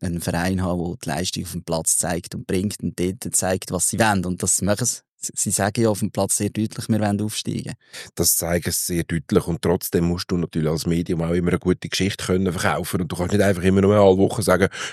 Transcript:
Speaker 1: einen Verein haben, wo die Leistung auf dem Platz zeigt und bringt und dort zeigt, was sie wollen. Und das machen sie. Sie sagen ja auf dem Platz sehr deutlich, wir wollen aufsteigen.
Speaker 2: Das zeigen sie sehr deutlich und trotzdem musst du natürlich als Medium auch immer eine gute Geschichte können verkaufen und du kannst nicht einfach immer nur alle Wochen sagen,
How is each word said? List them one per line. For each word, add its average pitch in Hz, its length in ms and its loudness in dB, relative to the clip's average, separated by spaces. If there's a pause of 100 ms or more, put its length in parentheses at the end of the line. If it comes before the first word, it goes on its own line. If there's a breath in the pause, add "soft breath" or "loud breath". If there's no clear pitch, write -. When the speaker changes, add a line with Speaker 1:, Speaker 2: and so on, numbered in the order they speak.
Speaker 1:
einen 85 220 -4
Verein 90 400 0
haben, 87 160 0
wo 85 180 -4
die - 140 -8
Leistung 90 340 -4
auf - 80 -10
dem 87 100 -8
Platz 82 360 0
zeigt 85 360 -4
und - 120 -8
bringt 95 360 -2
und - 160 -4
dort 90 380 -2
zeigt, 92 340 -2
was 90 200 -2
sie 98 80 0
wollen. 101 260 4
Und 90 180 -4
das - 200 0
machen 104 240 0
sie. - 140 -2 (360)
Sie - 160 -2
sagen 104 300 0
ja 113 60 6
auf 104 120 0
dem 104 100 -2
Platz - 280 0
sehr 104 120 -2
deutlich, - 380 -4
wir 110 100 2
wollen 104 220 0
aufsteigen. 107 540 -6 (420 loud breath)
Speaker 2:
Das 85 200 2
zeigen 87 360 0
sie - 220 -4
sehr 85 100 0
deutlich 82 420 0
und 87 160 -4
trotzdem 87 440 0
musst 87 260 -2
du 90 40 2
natürlich 80 320 -2
als 78 160 -2
Medium 85 380 0
auch 82 80 -2
immer 87 200 0
eine 85 100 0
gute 90 280 0
Geschichte - 380 -2
können 92 260 2
verkaufen 92 500 -2
und 82 40 -4
du 82 80 -8
kannst 87 180 -2
nicht 101 80 4
einfach 95 220 2
immer 95 200 4
nur 101 120 6
alle 98 240 8
Wochen 98 240 2
sagen, 90 260 4 (240 loud breath)